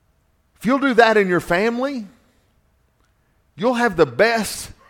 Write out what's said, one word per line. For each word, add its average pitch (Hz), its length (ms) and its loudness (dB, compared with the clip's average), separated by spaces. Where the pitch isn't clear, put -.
If - 80 -10
you'll 262 140 2
do 262 160 0
that 220 200 6
in 196 140 2
your 175 100 2
family, 233 680 -4
you'll 233 200 -2
have 233 200 -2
the 160 100 4
best 208 680 -2